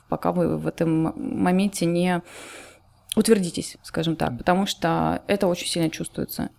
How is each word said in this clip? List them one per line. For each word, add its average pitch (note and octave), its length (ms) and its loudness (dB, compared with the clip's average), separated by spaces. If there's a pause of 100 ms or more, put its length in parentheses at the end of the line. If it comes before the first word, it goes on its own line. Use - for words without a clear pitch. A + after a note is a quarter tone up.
пока E3+ 240 -2
вы E3 240 2
в D#3 100 -4
этом D#3+ 400 0
м-, - 100 -4
моменте F#3 720 2
не F3 340 2 (920)
утвердитесь, G#3 680 2
скажем E3 340 -2
так, B2 200 -2
потому F#3 300 2
что E3 600 0
это G3+ 200 2
очень F3 200 0
сильно E3 240 0
чувствуется. - 680 -6